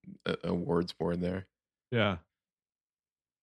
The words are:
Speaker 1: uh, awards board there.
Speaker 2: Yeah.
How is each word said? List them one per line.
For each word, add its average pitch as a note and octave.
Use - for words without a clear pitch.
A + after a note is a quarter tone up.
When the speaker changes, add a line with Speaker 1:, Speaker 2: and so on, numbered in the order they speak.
Speaker 1:
uh, -
awards F2
board F2
there. F2+
Speaker 2:
Yeah. G#2